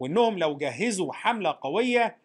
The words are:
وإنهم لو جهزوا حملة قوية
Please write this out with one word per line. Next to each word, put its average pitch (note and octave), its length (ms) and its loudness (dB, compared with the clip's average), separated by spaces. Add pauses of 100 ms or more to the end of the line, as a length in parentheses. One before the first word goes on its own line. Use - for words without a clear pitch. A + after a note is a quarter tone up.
وإنهم G3 380 2
لو D3+ 180 2
جهزوا D3 560 -2
حملة G3+ 480 0
قوية A#3 640 0